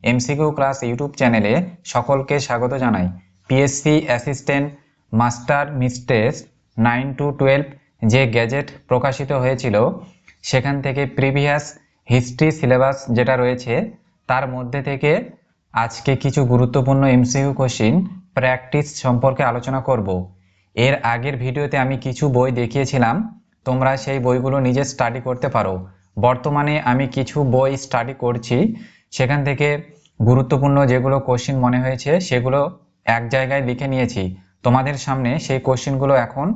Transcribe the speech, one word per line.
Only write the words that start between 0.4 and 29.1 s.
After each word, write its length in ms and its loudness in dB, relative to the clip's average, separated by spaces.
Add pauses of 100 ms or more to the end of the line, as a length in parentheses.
ক্লাস 200 0 (120)
YouTube 320 -4
চ্যানেলে 320 2 (400)
সকলকে 420 0 (120)
স্বাগত 260 -2 (100)
জানাই। 240 2 (420)
পিএসসি 460 2 (140)
অ্যাসিস্ট্যান্ট 580 -2 (540)
মাস্টার 440 0 (160)
মিড 160 -2 (120)
টেস্ট 340 2 (440)
নাইন 200 0 (120)
to 80 -2 (120)
টুয়েলভ 280 4 (460)
যে 100 6 (120)
গ্যাজেট 340 0 (200)
প্রকাশিত 420 -2 (120)
হয়েছিল, 340 0 (720)
সেখান 360 0
থেকে 180 -2 (140)
প্রিভিয়াস 480 2 (480)
হিস্ট্রি 360 2 (100)
সিলেবাস 380 4 (200)
যেটা 260 2
রয়েছে, 320 -2 (560)
তার 140 0 (100)
মধ্যে 340 -6
থেকে 240 0 (600)
আজকে 380 -2 (120)
কিছু 160 0 (120)
গুরুত্বপূর্ণ 500 2 (140)
এমসিকিউ 440 2
কোশ্চেন 340 2 (420)
প্র্যাকটিস 500 0 (180)
সম্পর্কে 460 2
আলোচনা 380 -4
করব। 200 0 (680)
এর 180 4 (180)
আগের 300 -4
ভিডিওতে 420 -4
আমি 120 -2 (100)
কিছু 180 -4 (120)
বই 140 4 (100)
দেখিয়েছিলাম, 560 0 (500)
তোমরা 260 0 (120)
সেই 220 -4
বইগুলো 300 0 (100)
নিজে 160 2 (100)
স্টাডি 360 -2
করতে 280 -4
পারো। 200 0 (500)
বর্তমানে 480 0 (160)
আমি 140 2 (120)
কিছু 200 -4 (180)
বই 180 2 (120)
স্টাডি 300 -4 (100)
করছি, 320 -2 (600)